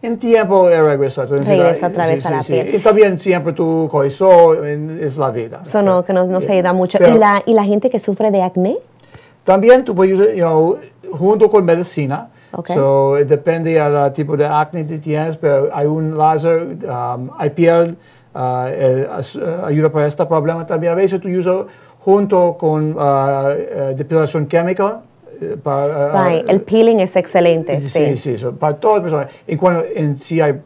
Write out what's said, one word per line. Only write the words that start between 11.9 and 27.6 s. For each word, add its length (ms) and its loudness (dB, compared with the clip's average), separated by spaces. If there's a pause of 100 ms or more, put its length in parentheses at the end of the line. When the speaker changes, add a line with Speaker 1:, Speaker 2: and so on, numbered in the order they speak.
Speaker 2:
Ok. 220 -10
Speaker 1:
So, 420 2
depende 580 0
del 400 2
tipo 240 -4
de 80 2
acné 400 -2
que 140 -10
tienes, 380 -4
pero 360 0
hay 140 -2
un 300 -4
láser, 600 0 (100)
um, 500 -8
hay 120 -2
piel, 480 2 (360)
ah, 360 -6
eh, 420 0
as-, 240 -10
eh, 300 -6
ayuda 240 0
para 180 -2
este 180 -4
problema. 400 -4
También 280 -4
a 20 -2
veces 240 0
tú 100 -10
usas 360 -2 (340)
junto 580 2
con, 420 -2
ah, 500 0
eh, 480 -6
depilación 480 -2
química, 560 -2 (400)
eh, 200 -8
para, 520 -2
ah, 160 2
Speaker 2:
Right, 200 -2
el 120 2
peeling 400 2
es 160 -2
excelente, 640 0